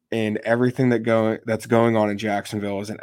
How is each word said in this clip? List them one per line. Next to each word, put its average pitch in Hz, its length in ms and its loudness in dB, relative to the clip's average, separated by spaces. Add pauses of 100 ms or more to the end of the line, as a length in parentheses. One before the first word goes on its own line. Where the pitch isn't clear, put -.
(120)
and 107 260 0
everything 123 520 2
that 117 140 2
go-, 113 420 2
that's 110 220 -4
going 117 280 4
on 107 140 2
in 101 80 -4
Jacksonville 101 640 -4
is 104 80 -10
an 107 140 -10